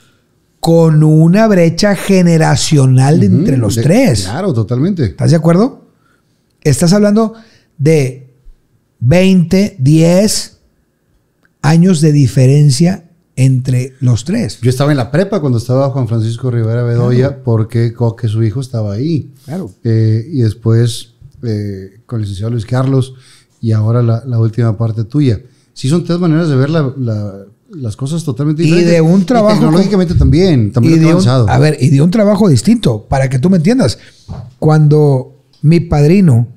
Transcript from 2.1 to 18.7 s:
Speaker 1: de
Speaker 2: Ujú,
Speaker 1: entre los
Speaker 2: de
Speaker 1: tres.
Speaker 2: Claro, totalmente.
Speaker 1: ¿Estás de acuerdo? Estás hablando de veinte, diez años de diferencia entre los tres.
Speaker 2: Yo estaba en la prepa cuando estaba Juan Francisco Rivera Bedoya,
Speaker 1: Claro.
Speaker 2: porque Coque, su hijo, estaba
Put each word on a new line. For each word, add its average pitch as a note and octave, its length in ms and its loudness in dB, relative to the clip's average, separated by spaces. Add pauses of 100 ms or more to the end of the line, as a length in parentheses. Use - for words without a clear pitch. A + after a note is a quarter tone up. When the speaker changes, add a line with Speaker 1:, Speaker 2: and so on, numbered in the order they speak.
Speaker 1:
de C#3+ 80 2
Speaker 2:
Ujú, - 80 2
Speaker 1:
entre D3 220 0
los G#2+ 180 -2
Speaker 2:
de A2+ 60 -4
Speaker 1:
tres. E3+ 400 2
Speaker 2:
Claro, E3 300 -6
totalmente. B2+ 520 -2
Speaker 1:
¿Estás A#2 260 -2
de D#3+ 60 2
acuerdo? E3+ 500 0 (760)
Estás D#3+ 300 0
hablando G#3 420 0 (420)
de C#3+ 520 -2 (680)
veinte, F#3 800 0
diez E3 800 0 (1040)
años E3 380 2
de D#3+ 100 4
diferencia D3 920 2 (320)
entre B2+ 640 -2
los B2+ 240 0
tres. F#3+ 380 -6
Speaker 2:
Yo B2 80 0
estaba C3+ 200 -2
en D3 60 2
la B2 160 -6
prepa G3 280 -2
cuando B2+ 180 -2
estaba C3+ 320 -2
Juan B2+ 180 -4
Francisco A#2 420 -4
Rivera A#2 320 -2
Bedoya, A#2+ 460 0
Speaker 1:
Claro. C#3 160 -10
Speaker 2:
porque A2+ 480 -2
Coque, A#2 340 -4
su A2 160 -2
hijo, A2+ 180 -2
estaba A2 340 -8